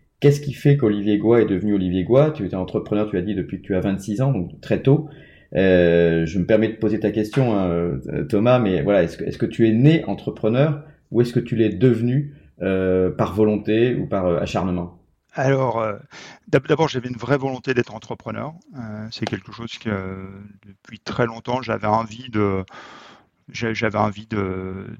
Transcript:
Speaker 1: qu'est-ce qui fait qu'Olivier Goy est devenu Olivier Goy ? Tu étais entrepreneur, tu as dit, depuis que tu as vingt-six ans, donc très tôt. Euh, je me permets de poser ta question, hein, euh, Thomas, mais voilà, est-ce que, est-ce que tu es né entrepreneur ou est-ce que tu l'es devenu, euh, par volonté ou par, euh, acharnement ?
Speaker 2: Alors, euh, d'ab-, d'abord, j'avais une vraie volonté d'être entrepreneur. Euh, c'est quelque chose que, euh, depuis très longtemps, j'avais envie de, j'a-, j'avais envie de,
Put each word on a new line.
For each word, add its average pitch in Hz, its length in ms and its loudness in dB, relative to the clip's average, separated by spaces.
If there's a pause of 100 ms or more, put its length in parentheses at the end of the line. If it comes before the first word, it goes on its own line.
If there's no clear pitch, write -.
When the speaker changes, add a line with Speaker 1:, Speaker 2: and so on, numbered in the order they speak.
(220)
Speaker 1:
qu'est-ce 143 180 6
qui 135 140 -6
fait 143 240 4
qu'Olivier 104 400 2
Goy 113 240 4
est 104 40 4
devenu 98 280 0
Olivier 92 320 0
Goy ? 135 260 4
Tu 104 140 -6
étais 90 100 -6
entrepreneur, 104 540 -2
tu 101 80 -4
as 90 40 0
dit, 98 140 -4
depuis 95 260 -6
que - 40 -20
tu 101 100 -2
as 92 60 0
vingt-six 101 400 -2
ans, 135 100 2
donc 92 300 -6
très 101 200 -2
tôt. 151 280 4 (460)
Euh, 85 680 4
je 87 140 -2
me 90 60 0
permets 110 240 4
de - 80 -8
poser 107 240 0
ta 104 100 0
question, 110 420 0
hein, 98 140 0
euh, 85 640 -2
Thomas, 120 300 4
mais 95 220 0
voilà, 92 220 4
est-ce 85 140 -4
que, - 80 -10
est-ce - 120 -6
que 117 80 -2
tu 117 220 2
es 110 60 4
né 143 320 4
entrepreneur 120 800 -2 (280)
ou 113 80 2
est-ce 120 140 2
que 123 80 0
tu 139 160 -4
l'es 110 100 4
devenu, 123 680 2 (280)
euh, 92 500 2
par 92 220 -2
volonté 107 600 2
ou 98 100 -4
par, 98 200 -2
euh, 87 140 2
acharnement ? 90 560 -4 (380)
Speaker 2:
Alors, 131 460 0
euh, 110 140 -4 (540)
d'ab-, 135 200 2
d'abord, 151 200 2
j'avais 123 200 -6
une 123 80 -8
vraie 120 220 -2
volonté 131 380 -4
d'être 120 180 -10
entrepreneur. 113 600 -12 (220)
Euh, 110 360 -12
c'est - 140 -8
quelque 104 260 -8
chose 113 260 -14
que, - 120 -10
euh, 95 360 -8 (400)
depuis - 340 -20
très 120 280 -2
longtemps, 120 340 -6
j'avais 110 260 -4
envie 113 440 -2
de, 101 320 0 (880)
j'a-, 117 240 -4
j'avais 107 240 -2
envie 104 260 -2
de, 95 600 -6 (120)